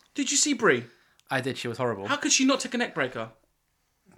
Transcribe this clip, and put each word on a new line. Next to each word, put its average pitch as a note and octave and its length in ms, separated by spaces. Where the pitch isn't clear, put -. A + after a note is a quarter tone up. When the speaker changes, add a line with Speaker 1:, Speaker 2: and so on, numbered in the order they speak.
Speaker 1:
Did C#4+ 160
you D4 60
see D4 160
Brie? E3+ 320
Speaker 2:
I C3+ 80
did. B2 180
She - 80
was A#2 120
horrible. A2+ 280
Speaker 1:
How B3 100
could D4 140
she C4+ 140
not C4 160
take A#3 140
a A#3 40
neck A#3+ 160
breaker? A#2 360